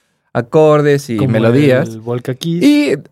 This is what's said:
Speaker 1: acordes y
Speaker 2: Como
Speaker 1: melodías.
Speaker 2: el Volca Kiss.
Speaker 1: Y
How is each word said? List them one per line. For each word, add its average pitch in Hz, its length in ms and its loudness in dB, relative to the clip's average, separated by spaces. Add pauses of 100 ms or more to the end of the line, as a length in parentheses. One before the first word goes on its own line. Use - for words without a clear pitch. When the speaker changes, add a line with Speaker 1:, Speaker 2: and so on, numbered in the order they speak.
(340)
Speaker 1:
acordes 147 760 0
y 117 80 -4
Speaker 2:
Como 131 140 0
Speaker 1:
melodías. 120 580 2
Speaker 2:
el 113 120 -14
Volca 123 340 -6
Kiss. 170 280 -6
Speaker 1:
Y 294 300 2 (180)